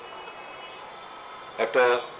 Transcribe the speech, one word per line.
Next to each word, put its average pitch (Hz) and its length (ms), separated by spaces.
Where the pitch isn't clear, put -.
একটা 123 420